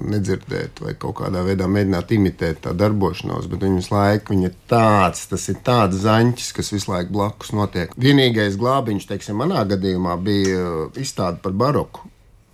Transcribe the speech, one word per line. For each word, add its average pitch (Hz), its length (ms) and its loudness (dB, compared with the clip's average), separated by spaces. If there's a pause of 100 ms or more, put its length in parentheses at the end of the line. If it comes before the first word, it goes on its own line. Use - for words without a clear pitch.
nedzirdēt 95 720 -4
vai - 140 -8
kaut - 220 -10
kādā 95 280 -4
veidā 92 240 0
mēģināt 98 480 2
imitēt 87 460 0
tā 120 100 -4
darbošanos, 92 760 0
bet 95 140 -6
viņi 98 160 2
visu 90 160 -4
laiku, 101 400 2
viņi 92 160 2
ir 90 60 -8 (140)
tāds, 104 600 4
tas 90 200 -6
ir 98 80 -4
tāds 101 440 2
zaņķis, 113 540 2
kas - 180 -6
visu 104 200 -4
laiku 90 200 -4
blakus 104 400 -4
notiek. 104 420 -2
Vienīgais 120 640 4
glābiņš, 117 500 0
teiksim, 104 300 -6
manā 135 320 0
gadījumā 92 480 0
bija, 95 480 0
uh, 80 280 -4
izstāde 95 500 -6
par 95 100 -4
baroku. 120 560 -2 (460)